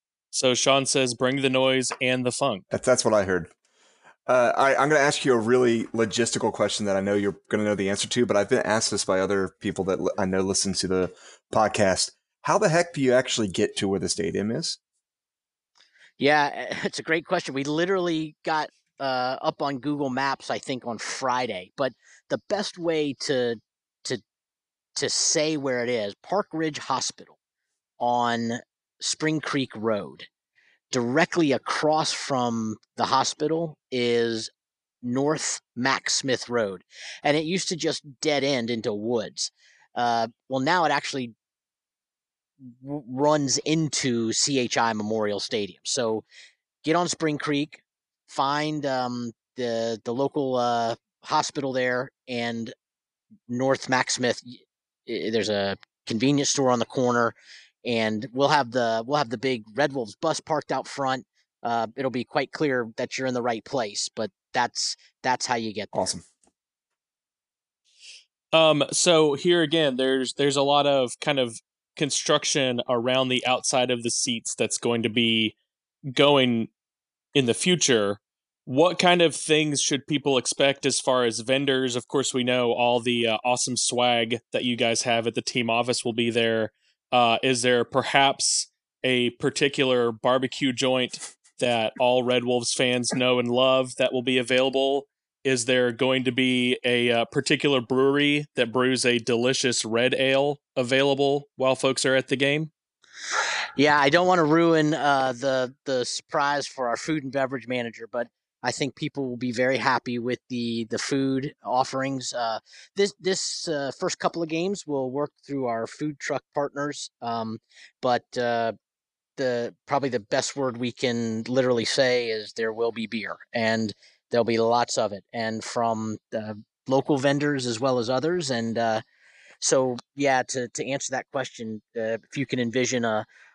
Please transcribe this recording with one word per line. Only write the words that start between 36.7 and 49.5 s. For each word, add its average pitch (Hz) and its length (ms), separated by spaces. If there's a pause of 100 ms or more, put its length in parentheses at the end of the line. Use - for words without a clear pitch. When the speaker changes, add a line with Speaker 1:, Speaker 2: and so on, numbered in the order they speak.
Speaker 3:
and 147 120
it 156 80
used 175 260
to 185 60
just 147 280 (180)
dead 143 220
end 131 260
into 117 240
woods. 110 580 (440)
Uh, 117 320 (200)
well, 131 140
now 165 240
it 147 60
actually 135 420 (1500)
w-, 143 260
runs 139 520
into 139 720
C 135 280
H 123 180
I 113 160
Memorial 107 460
Stadium. 101 440
So 110 400 (600)
get 156 120
on 175 140
Spring 151 280
Creek, 147 440 (460)
find, 147 580
um, 123 480 (220)